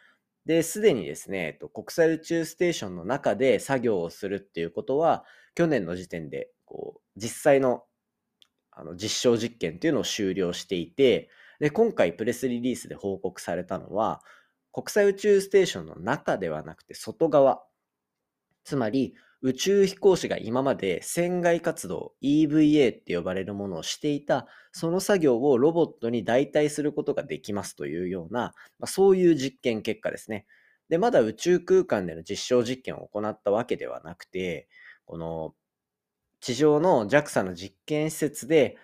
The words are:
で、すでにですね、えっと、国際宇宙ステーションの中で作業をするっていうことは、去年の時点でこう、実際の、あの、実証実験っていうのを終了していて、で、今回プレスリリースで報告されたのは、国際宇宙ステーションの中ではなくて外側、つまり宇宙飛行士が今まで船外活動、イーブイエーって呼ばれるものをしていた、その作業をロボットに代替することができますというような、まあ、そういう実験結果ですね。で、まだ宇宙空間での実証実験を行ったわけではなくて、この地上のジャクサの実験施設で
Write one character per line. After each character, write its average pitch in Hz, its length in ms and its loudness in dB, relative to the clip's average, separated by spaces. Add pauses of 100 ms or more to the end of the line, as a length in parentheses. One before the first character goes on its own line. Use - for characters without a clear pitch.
(480)
で、 160 160 4
す - 180 -6
で 202 140 6
に 92 100 -4
で 71 80 -8
す - 160 -14
ね、 92 160 -4
え 76 60 -4
っ - 80 -20
と、 76 100 -14
国 - 220 -14
際 165 180 4
宇 160 100 -2
宙 165 260 -4
ス 156 100 -14
テ 175 140 0
ー 165 40 -2
シ 117 120 -8
ョ 95 40 -10
ン 90 60 -10
の 85 100 -12
中 120 300 -2
で 113 240 2
作 131 220 -2
業 107 200 0
を 82 80 -4
す - 180 -10
る 95 100 -4
っ - 20 -8
て - 200 -12
い 85 40 -4
う 85 80 -6
こ 107 100 -6
と 131 160 -4
は、 156 260 2 (300)
去 170 140 0
年 120 180 0
の 87 100 -6
時 92 140 -12
点 80 220 -10
で - 180 -10 (160)
こ - 300 -14 (200)
う、 98 40 -18
実 117 240 -8
際 139 160 6
の、 123 240 0 (880)
あ - 120 -20
の、 78 120 -14
実 104 260 -6
証 120 160 4
実 117 220 -8
験 90 160 -4
っ - 20 -16
て - 80 -6
い 160 60 2
う - 20 0
の 117 60 0
を 92 40 -2
終 95 300 -4
了 87 180 -2
し - 140 -10
て 95 120 -4
い 80 120 -6
て、 120 400 2 (300)
で、 147 100 0
今 214 220 0
回 92 220 0
プ 110 120 -6
レ 120 80 0
ス 131 160 -4
リ 120 100 -4
リ 123 140 -2
ー - 20 -4
ス - 120 -14
で 76 80 -14
報 95 240 -6
告 92 200 -8
さ - 160 -6
れ 90 80 -6
た 92 140 -6
の - 160 -12
は、 98 300 -2 (480)
国 - 180 -10
際 208 160 2
宇 196 80 4
宙 196 280 2
ス 196 100 -8
テ 196 100 6
ー 175 60 2
シ - 100 -8
ョ 85 60 -8
ン - 20 -12
の 78 120 -16
中 120 420 -2
で 87 100 -4
は 78 140 -6
な 78 100 -16
く - 80 -20
て - 140 -20
外 156 340 -2
側、 135 340 4 (1000)
つ - 120 -6
ま 117 140 0
り 127 240 -2 (280)
宇 131 120 0
宙 196 320 4
飛 190 120 -4
行 190 180 6
士 - 120 -4
が 92 100 -2
今 113 260 -2
ま 135 100 2
で 92 300 -2
船 180 380 -2
外 175 200 2
活 160 260 -4
動、 - 340 -8
イ 147 260 4
ー - 20 -4
ブ 156 140 4
イ 151 140 6
エ 135 100 6
ー 104 60 0
っ - 100 -20
て 90 120 -4
呼 87 60 0
ば 92 140 -4
れ 95 100 -4
る 101 80 -8
も 101 140 -6
の 87 100 -6
を 80 60 -8
し - 140 -8
て 151 140 -2
い 147 140 -4
た、 135 220 0 (240)
そ 165 200 -4
の 185 80 0
作 196 200 2
業 127 220 4
を 139 160 4
ロ 147 140 6
ボ 165 140 2
ッ - 140 -6
ト 117 120 -4
に 117 120 -2
代 127 280 2
替 151 180 2
す 151 140 -4
る 147 80 0
こ 147 120 -4
と 139 100 -2
が - 100 -4
で 78 160 -8
き - 140 -8
ま 101 100 -4
す - 120 -14
と 76 100 -8
い 80 180 -6
う 90 60 -4
よ 87 200 -8
う 98 40 -10
な、 117 200 -4 (240)
ま - 80 -12
あ、 - 20 -10
そ 196 240 4
う 190 60 6
い 175 140 6
う 160 40 6
実 135 260 -4
験 113 200 0
結 107 200 -4
果 - 100 -4
で - 60 -10
す - 120 -16
ね。 104 160 -8 (440)
で、 160 80 2
ま 226 140 2
だ 240 100 6
宇 110 120 0
宙 175 260 2
空 180 260 4
間 101 200 -2
で 82 80 -6
の 82 100 -14
実 - 240 -8
証 123 160 4
実 127 200 -6
験 82 140 -8
を - 100 -14
行 104 140 -6
っ 107 200 -6
た - 80 0
わ 107 160 2
け 95 120 -4
で 65 100 -10
は 62 140 -10
な 85 140 -16
く - 100 -20
て、 90 420 -6 (380)
こ 85 120 -14
の 80 380 -8 (840)
地 127 120 -6
上 147 260 4
の 151 280 4
ジ 131 100 4
ャ 147 60 4
ク - 80 -12
サ 120 120 2
の 92 100 -6
実 87 220 -14 (100)
験 151 260 -2
施 - 60 -12
設 143 300 -6
で 139 360 4